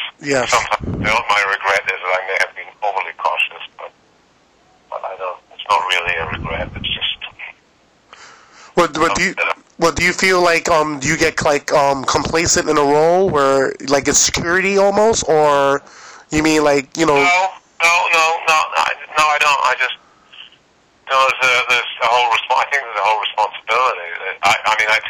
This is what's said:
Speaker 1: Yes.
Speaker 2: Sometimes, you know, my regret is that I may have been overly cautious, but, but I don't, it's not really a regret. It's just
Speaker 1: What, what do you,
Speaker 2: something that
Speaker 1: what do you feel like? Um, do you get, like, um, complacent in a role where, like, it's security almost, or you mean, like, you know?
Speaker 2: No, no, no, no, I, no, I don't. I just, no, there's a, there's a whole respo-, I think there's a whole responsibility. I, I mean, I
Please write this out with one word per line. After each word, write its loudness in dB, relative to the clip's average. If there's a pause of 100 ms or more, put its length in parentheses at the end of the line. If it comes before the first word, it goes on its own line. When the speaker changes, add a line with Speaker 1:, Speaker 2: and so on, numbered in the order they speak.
(200)
Speaker 1:
Yes. -2
Speaker 2:
Sometimes, 0
you -4
know, 0
my 2
regret 0
is -4
that -4
I -2
may -4
have -4
been -18 (140)
overly -4
cautious, -4 (120)
but, -14 (1000)
but -10
I -10
don't, -10 (140)
it's -14
not 2
really -2
a -6 (120)
regret. -8
It's -8
just -6 (1600)
Speaker 1:
What, 0
what 2
do -2
you, -2
Speaker 2:
something -6
that -8 (180)
Speaker 1:
what 0
do 0
you 2
feel 2
like? 2
Um, 0
do -2
you 0
get, 0
like, 0
um, 2
complacent 0
in 2
a 4
role 4
where, 2 (140)
like, 2
it's 2
security 0
almost, 2
or 4 (480)
you 0
mean, 4
like, 2
you 0
know? 4
Speaker 2:
No, 2 (420)
no, 2 (200)
no, 2 (200)
no, 2 (200)
I, 0 (240)
no, 4
I 2
don't. 2
I 0
just, -4 (1120)
no, 2
there's -2
a, 2 (200)
there's -2 (100)
a 2
whole 2
respo-, -2
I 2
think -2
there's -4
a 2
whole 2
responsibility. -2 (380)
I, 4
I 0
mean, 0
I 2 (120)